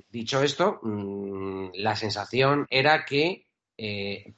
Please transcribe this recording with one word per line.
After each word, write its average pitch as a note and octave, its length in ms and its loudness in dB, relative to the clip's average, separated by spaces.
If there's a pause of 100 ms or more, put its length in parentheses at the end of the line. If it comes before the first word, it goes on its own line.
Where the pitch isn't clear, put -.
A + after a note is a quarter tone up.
dicho A#2+ 320 -2
esto, D#3+ 400 2
mm, G2 920 -4
la G#2+ 200 0
sensación A#2 760 2
era D3 360 4
que, D#3 400 0 (320)
eh, G2+ 600 -6